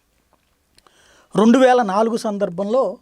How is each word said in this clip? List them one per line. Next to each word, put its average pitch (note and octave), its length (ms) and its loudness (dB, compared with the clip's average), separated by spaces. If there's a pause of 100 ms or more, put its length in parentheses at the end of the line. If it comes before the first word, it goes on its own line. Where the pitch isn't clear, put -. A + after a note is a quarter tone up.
(1400)
రెండు A3 220 4
వేల B3+ 240 4
నాలుగు G#3+ 360 -2
సందర్భంలో G3+ 840 -6